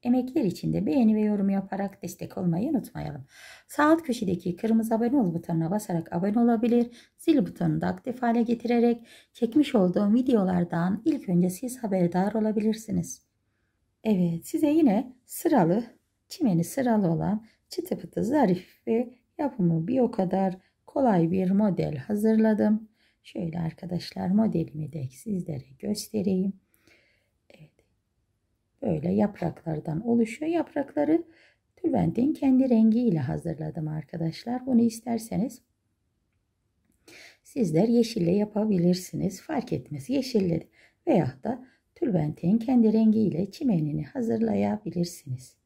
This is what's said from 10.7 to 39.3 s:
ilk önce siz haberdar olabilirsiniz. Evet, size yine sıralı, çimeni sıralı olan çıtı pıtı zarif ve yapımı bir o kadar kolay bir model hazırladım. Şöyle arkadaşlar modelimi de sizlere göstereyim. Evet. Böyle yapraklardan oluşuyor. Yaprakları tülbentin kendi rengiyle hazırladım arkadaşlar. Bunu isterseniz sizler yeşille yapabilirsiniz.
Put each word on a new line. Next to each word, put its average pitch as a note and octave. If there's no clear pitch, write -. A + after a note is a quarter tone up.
ilk D4
önce F3+
siz B3
haberdar F#3
olabilirsiniz. G#3+
Evet, F3
size D4+
yine C#4
sıralı, A3+
çimeni F3+
sıralı A3
olan E3+
çıtı -
pıtı F3
zarif A3
ve A#3+
yapımı E3+
bir C4
o F#3+
kadar F#3+
kolay G3
bir F#3
model F3+
hazırladım. G#3+
Şöyle E3
arkadaşlar F3
modelimi E3+
de C3+
sizlere E3+
göstereyim. G3+
Evet. -
Böyle E3+
yapraklardan E3+
oluşuyor. A#3
Yaprakları D4+
tülbentin B3
kendi C4
rengiyle A3
hazırladım D#3
arkadaşlar. E3
Bunu B3+
isterseniz A3+
sizler F#3+
yeşille A3
yapabilirsiniz. F#3+